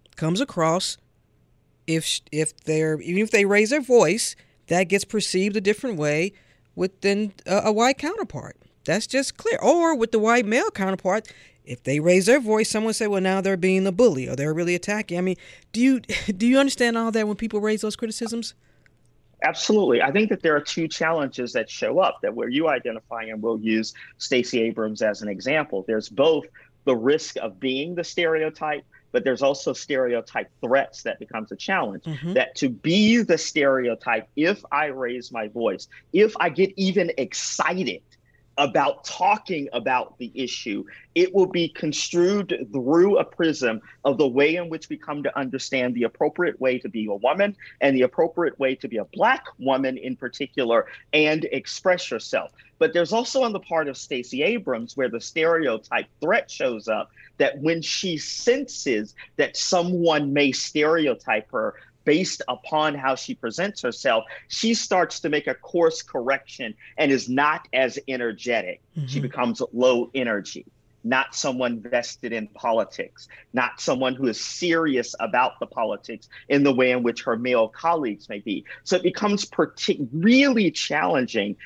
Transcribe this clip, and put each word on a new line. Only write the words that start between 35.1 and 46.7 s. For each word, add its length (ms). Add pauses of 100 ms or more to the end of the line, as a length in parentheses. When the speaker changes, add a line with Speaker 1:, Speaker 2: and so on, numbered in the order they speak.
Speaker 2:
my 180
voice, 400 (240)
if 280
I 80
get 280
even 400
excited 840 (560)
about 460
talking 680
about 460
the 160
issue, 500 (300)
it 200
will 120
be 240
construed 1040
through 440
a 80
prism 560 (240)
of 140
the 100
way 280
in 120
which 220
we 80
come 240
to 160
understand 560
the 80
appropriate 580
way 180